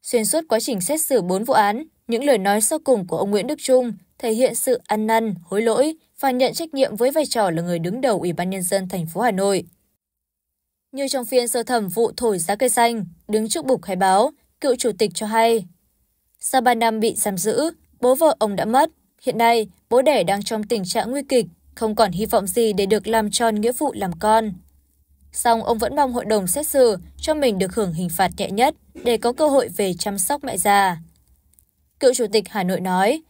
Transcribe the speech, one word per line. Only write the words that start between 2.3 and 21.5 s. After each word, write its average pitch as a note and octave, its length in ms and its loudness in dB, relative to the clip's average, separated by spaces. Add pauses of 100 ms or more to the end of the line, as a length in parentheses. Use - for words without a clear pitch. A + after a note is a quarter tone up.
nói G3+ 240 2
sau D#4 220 -2
cùng G#3 240 2
của - 100 -4
ông G3+ 140 -2
Nguyễn G#3 160 0
Đức D4+ 140 -4
Trung B3+ 320 2 (260)
thể A3+ 140 -2
hiện A#3 220 2
sự - 320 -2
ăn G#3+ 200 -2
năn, A3 360 0
hối G3+ 180 -4
lỗi B3 340 0 (240)
và C4+ 120 0
nhận B3 220 0
trách E4 200 -8
nhiệm C4+ 220 0
với B3 160 0
vai D4 140 0
trò G#3+ 240 0
là E3 120 -2
người F3 180 -4
đứng F3+ 220 -4
đầu A#3 180 0
Ủy E3+ 140 -4
ban F3+ 160 -4
Nhân F#3+ 140 -6
dân F#3+ 260 -4
thành F3 160 -6
phố F3+ 160 -6
Hà A#3+ 100 2
Nội. F#3+ 320 0 (1300)
Như C4+ 160 -4
trong B3+ 180 -4
phiên B3 220 2
sơ A#3 160 -2
thẩm A#3 240 0
vụ A3 300 0
thổi G#3+ 220 0
giá G3+ 160 -2
cây B3+ 140 0
xanh, A#3 360 2 (220)
đứng G#3+ 220 -2
trước D#4 160 -4
bục B3+ 160 2
khai G3 140 -6
báo, G3 360 4 (300)
cựu C4 140 2
chủ A#3+ 220 -2
tịch G#3+ 160 0
cho A3 120 -6
hay, A3+ 400 2 (720)
sau - 220 0
ba A#3+ 140 4
năm A3+ 240 0
bị G#3+ 160 0
giam G3 220 -4
giữ, A3 320 0 (300)
bố B3 160 4
vợ D4+ 240 4
ông G#3 160 0
đã E3+ 100 -2
mất. C4+ 240 2 (320)
Hiện A#3+ 160 -4
nay, A#3 300 2 (220)
bố B3 120 4
đẻ B3+ 220 4
đang G3 200 0
trong G#3+ 200 -6
tình G#3 220 -2
trạng G#3+ 260 -4
nguy C#4 180 -4
kịch, A#3+ 160 2 (300)